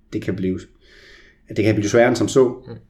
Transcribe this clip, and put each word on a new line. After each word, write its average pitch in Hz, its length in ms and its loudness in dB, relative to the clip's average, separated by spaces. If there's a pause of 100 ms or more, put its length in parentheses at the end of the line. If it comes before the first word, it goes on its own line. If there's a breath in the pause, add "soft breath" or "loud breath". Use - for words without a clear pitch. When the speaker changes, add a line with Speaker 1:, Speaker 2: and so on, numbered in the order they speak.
(120)
Speaker 1:
det 107 100 -8
kan 92 140 -6
blive, 92 220 -4 (920 soft breath)
at 110 80 -10
det 107 80 -2
kan 165 100 2
blive 160 140 -2
sværere 120 200 4
end 120 80 0
som 104 120 -2
så. 131 200 4
Speaker 2:
Mm. - 260 -12 (160)